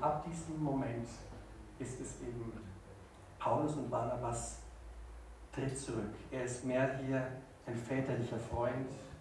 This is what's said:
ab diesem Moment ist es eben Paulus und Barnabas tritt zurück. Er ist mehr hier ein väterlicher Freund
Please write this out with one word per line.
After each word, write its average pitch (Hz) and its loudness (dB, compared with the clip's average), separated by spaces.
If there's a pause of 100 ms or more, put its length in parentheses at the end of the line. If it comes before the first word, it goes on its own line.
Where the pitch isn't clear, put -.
ab 160 4
diesem 165 -2
Moment 120 2 (680)
ist 127 -4
es - -6
eben 120 -2 (840)
Paulus 151 6
und 120 0
Barnabas 120 2 (920)
tritt 131 2
zurück. 107 0 (160)
Er 127 0
ist 123 -2
mehr 131 6
hier 131 2 (400)
ein 120 -2
väterlicher 120 2
Freund 127 2 (300)